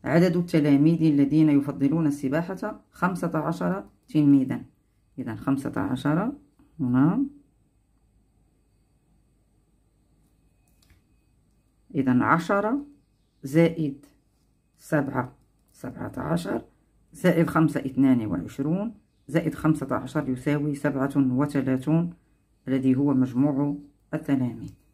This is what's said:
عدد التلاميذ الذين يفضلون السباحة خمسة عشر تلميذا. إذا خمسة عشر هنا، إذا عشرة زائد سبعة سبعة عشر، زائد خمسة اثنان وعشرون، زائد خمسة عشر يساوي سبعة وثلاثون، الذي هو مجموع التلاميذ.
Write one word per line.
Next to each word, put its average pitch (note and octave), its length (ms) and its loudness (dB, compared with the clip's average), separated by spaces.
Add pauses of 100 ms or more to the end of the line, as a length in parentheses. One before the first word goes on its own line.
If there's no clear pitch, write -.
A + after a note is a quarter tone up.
عدد E3+ 300 4
التلاميذ D#3 640 4
الذين D3+ 480 4
يفضلون C#3 560 0
السباحة E3+ 840 -4
خمسة F3 480 -4
عشر F3 460 -4 (240)
تلميذا. C#3 560 4 (540)
إذا A2+ 160 -8
خمسة C3+ 460 -4
عشر D3 520 -2 (480)
هنا، C#3+ 440 2 (4000)
إذا B2+ 300 2
عشرة G3+ 640 2 (560)
زائد D#3 640 0 (720)
سبعة C3 580 -4 (360)
سبعة G#2+ 440 -12
عشر، F3 480 -4 (480)
زائد E3+ 340 2
خمسة D#3 340 0
اثنان C3 460 2
وعشرون، C#3+ 680 -4 (340)
زائد D#3 260 -4
خمسة C#3 400 -2
عشر B2+ 340 -6
يساوي D3 460 -2
سبعة C#3 420 -2
وثلاثون، C#3 920 0 (580)
الذي C3 260 2
هو C#3+ 200 2
مجموع C3+ 640 0 (360)
التلاميذ. B2 600 -4 (200)